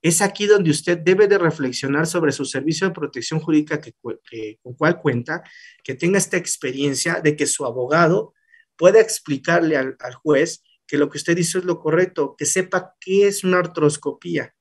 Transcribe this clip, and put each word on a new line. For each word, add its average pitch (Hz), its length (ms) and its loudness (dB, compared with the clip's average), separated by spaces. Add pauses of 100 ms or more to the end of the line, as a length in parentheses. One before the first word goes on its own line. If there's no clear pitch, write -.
Es 165 200 0
aquí 202 240 -2
donde 202 240 4
usted 175 280 0
debe 185 280 4
de 196 100 4
reflexionar 147 680 -2
sobre 160 260 0
su 131 140 -6
servicio 151 400 -4
de 170 80 -2
protección 147 460 -6
jurídica 151 400 0
que 120 140 -20
cu-, - 240 -10 (120)
que, 110 320 -12
con 123 120 -16
cual 170 240 -2
cuenta, 147 440 -4 (400)
que 131 120 -10
tenga 175 220 -2
esta 190 220 -2
experiencia 143 840 -4
de 151 160 2
que 147 100 -2
su - 200 -4
abogado 156 640 0 (440)
pueda 196 240 8
explicarle 165 760 0
al, 131 220 -4
al 127 160 -12
juez 151 480 0 (240)
que 147 100 -4
lo 143 140 2
que 147 80 -10
usted 170 180 0
hizo 175 220 -2
es 180 60 -4
lo 175 160 -4
correcto, 160 580 0
que 147 80 -4
sepa 185 520 -4
qué 196 280 2
es 196 180 -2
una 180 140 2
artroscopía, 151 1040 -2